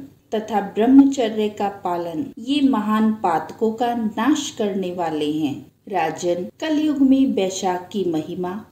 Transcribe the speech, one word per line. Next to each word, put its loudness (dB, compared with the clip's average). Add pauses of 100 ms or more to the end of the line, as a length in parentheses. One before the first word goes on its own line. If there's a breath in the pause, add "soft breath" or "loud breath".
(340)
तथा -2
ब्रह्मचर्य 4
का -4
पालन, -6 (120)
ये -2
महान 2
पातकों -2
का -2
नाश -2
करने -2
वाले -2
हैं। -4 (160)
राजन, -2 (140)
कलयुग 0
में 6
वैशाख -2
की -2
महिमा -4